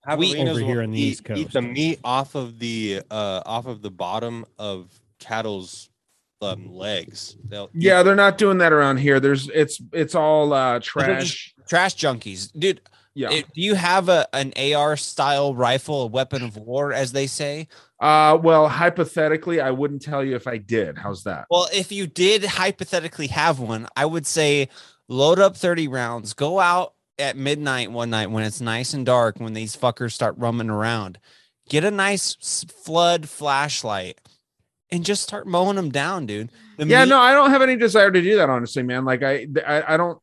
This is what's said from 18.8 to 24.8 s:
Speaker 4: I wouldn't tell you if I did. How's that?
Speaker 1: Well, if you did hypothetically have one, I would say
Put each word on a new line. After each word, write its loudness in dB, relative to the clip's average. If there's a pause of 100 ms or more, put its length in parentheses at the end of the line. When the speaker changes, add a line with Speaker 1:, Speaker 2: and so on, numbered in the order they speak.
Speaker 4:
I 0
wouldn't -4
tell -4
you -4
if -8
I -8
did. -2
How's -10
that? -8
Speaker 1:
Well, 2
if -4
you -6
did 2
hypothetically -4
have 0
one, -6 (100)
I 2
would -4
say 0 (400)